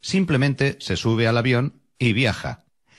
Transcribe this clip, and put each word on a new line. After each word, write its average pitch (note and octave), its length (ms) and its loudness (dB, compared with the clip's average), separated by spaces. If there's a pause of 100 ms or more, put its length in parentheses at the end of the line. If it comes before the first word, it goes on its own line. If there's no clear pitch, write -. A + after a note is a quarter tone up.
Simplemente C#3 800 0
se - 160 -4
sube A2+ 320 0
al A#2 100 2
avión B2 440 0 (180)
y A#2+ 140 2
viaja. - 500 -2 (360)